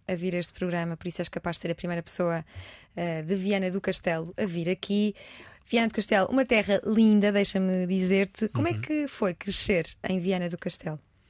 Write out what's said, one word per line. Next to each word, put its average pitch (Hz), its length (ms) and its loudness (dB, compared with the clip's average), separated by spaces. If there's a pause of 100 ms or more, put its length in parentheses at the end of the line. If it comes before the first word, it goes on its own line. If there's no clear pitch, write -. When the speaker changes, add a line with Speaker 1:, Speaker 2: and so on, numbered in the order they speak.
Speaker 1:
a 190 60 -4
vir 175 200 -4
a 175 40 -2
este 175 160 -6
programa, 170 420 -4
por 185 100 -10
isso 175 140 -4
és 170 80 -6
capaz 170 280 -6
de - 40 -10
ser 170 100 -4
a 170 40 -4
primeira 170 280 -4
pessoa, 170 400 -2 (540)
eh, 170 240 -4
de 160 140 -2
Viana 190 360 0
do 185 80 -2
Castelo 170 600 -2
a - 80 -2
vir 170 240 -2
aqui. 202 440 0 (560)
Viana 226 160 2
do 220 80 -4
Castelo, 208 380 2
uma 262 120 4
terra 202 400 4
linda, 214 460 6
deixa-me 190 560 2
dizer-te. 190 640 0
Como - 180 0
é 349 60 0
Speaker 2:
Uhum. 107 80 -4
Speaker 1:
que 302 260 -2
foi 190 280 -4
crescer 185 520 0 (160)
em 185 160 -2
Viana 180 300 0
do 170 100 -6
Castelo? 156 400 -8 (320)